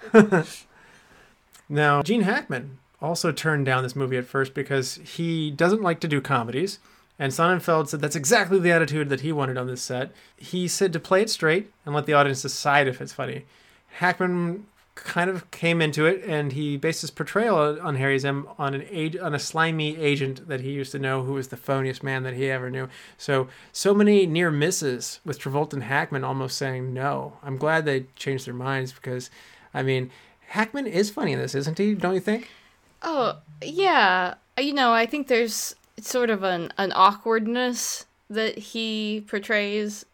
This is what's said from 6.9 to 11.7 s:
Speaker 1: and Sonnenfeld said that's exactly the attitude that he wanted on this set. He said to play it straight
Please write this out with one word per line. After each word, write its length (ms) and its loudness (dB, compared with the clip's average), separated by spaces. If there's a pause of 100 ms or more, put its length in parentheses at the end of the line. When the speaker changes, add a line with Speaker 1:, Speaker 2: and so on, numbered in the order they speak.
Speaker 1:
and 140 -2
Sonnenfeld 560 2
said 120 -4
that's 160 -2
exactly 420 4
the 140 4
attitude 360 2
that 120 0
he 120 -2
wanted 260 -2
on 80 -4
this 160 -8
set. 280 -4 (260)
He 300 -4
said 260 0
to 80 -4
play 220 4
it 80 -2
straight 400 0 (140)